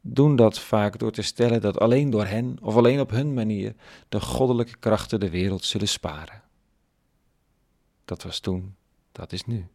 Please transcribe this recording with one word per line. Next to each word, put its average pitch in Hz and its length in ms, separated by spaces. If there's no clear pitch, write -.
doen 139 360
dat 110 220
vaak 104 400
door 113 140
te 110 100
stellen 117 380
dat 101 180
alleen 131 320
door 107 140
hen 113 380
of 110 140
alleen 123 240
op 135 100
hun 139 240
manier 107 400
de 104 120
goddelijke 123 560
krachten 110 440
de 95 100
wereld 92 340
zullen 101 240
sparen. 78 540
Dat - 180
was - 180
toen, 92 340
dat 95 200
is 92 140
nu. 110 280